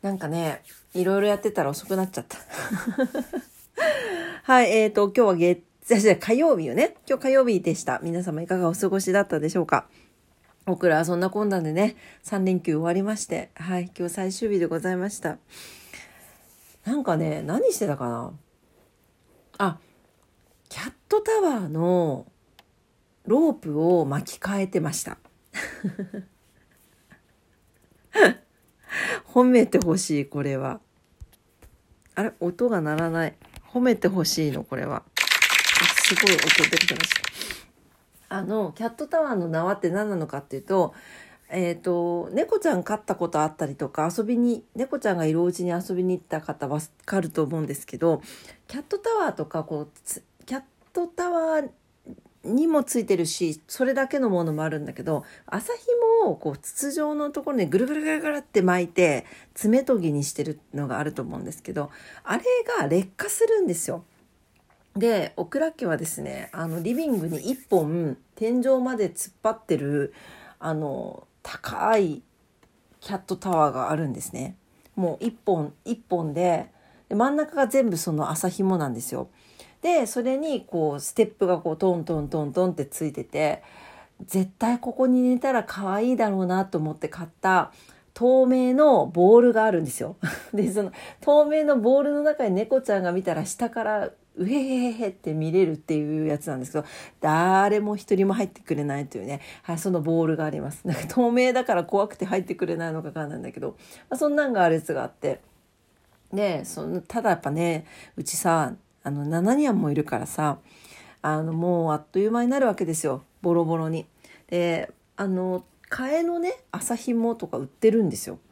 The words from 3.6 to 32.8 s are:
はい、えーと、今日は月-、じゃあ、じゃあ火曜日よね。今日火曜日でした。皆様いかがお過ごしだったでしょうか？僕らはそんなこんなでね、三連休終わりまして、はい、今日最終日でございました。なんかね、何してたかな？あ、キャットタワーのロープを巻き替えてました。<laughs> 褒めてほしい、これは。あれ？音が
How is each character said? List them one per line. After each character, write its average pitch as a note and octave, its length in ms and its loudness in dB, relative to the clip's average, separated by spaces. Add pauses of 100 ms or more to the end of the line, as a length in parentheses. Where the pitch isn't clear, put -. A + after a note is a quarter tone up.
は B3+ 200 6
い、 G#3 60 2
え G#3+ 180 4
ー G#3 40 0
と、 G3+ 240 2
今 A#3+ 120 6
日 - 20 -
は F#3 80 2
月-、 F3 260 4 (240)
じ A#3+ 60 6
ゃ A3+ 40 6
あ、 - 40 6
じ G#3+ 80 6
ゃ F#3+ 40 8
あ - 40 6
火 G#3+ 160 0
曜 C#4+ 240 4
日 D#3+ 80 -2
よ B2 80 -4
ね。 C4 240 2 (100)
今 C4+ 100 0
日 - 40 -6
火 C4+ 80 0
曜 C4 160 6
日 G#3+ 160 2
で E3 120 0
し - 120 -6
た。 B2+ 180 -4
皆 E3+ 180 -4
様 E3 200 -4
い E3+ 40 -8
か F#3 120 -2
が F3+ 100 2
お E3 60 2
過 G3 160 0
ご F#3+ 100 0
し F#3 140 -2
だ G3 80 6
っ F#3+ 60 0
た D#3+ 120 -2
で D3+ 100 0
し F3 80 -2
ょ F3+ 40 2
う D#3+ 40 0
か？ - 220 0 (760)
僕 F3+ 240 0
ら D#3 80 4
は D#3+ 80 2
そ F3 100 0
ん F3 60 0
な F#3+ 80 0
こ G#3 160 -4
ん G#3 40 0
な F#3+ 120 0
で D#3 100 -4
ね、 G#3 240 0 (260)
三 G3 220 -4
連 F#3 160 2
休 E3 140 -2
終 D3+ 80 0
わ E3+ 100 0
り F#3 100 0
ま G#3+ 140 -4
し - 120 -10
て、 - 280 -6
は F3+ 240 -6
い、 F3 180 -8
今 F3 120 -4
日 E3+ 40 -12
最 F#3+ 200 -4
終 A3 160 -4
日 G3+ 100 2
で E3+ 60 2
ご E3 120 -2
ざ F3 140 -2
い F#3 60 -2
ま F#3 120 -4
し - 120 -14
た。 - 160 -6 (1500)
な A#3 120 -2
ん C#4+ 100 -2
か F3 100 2
ね、 D#3 280 -2
何 B3 280 0
し - 80 -4
て G3+ 80 -2
た D3 80 -2
か B2 140 -6
な？ A#2 240 -8 (1200)
あ、 F#3 220 -2 (880)
キ - 100 -16
ャ - 120 -10
ッ - 40 -20 (140)
ト G#4+ 140 2
タ G#4+ 100 -2 (100)
ワ C#4+ 200 2
ー F3+ 60 -6
の E3 600 0 (1000)
ロ D4 240 4
ー B3+ 40 0
プ D3+ 280 -4
を E3+ 240 4
巻 C#3 320 -4
き - 20 -20
替 G3+ 200 -4
え G3 80 0
て F#3+ 120 -2
ま D#3+ 140 -4
し - 100 -6
た。 - 140 -12 (3000)
<laughs> - 1200 0
褒 B3 100 8
め B3+ 220 8
て - 140 2
ほ E3+ 180 2
し D3+ 240 -2
い、 C3+ 60 -4
こ C#3+ 160 -4
れ C#3 140 -2
は。 C3+ 220 -6 (1300)
あ - 80 -4
れ？ A3 180 -2
音 F3 300 0
が G3+ 120 0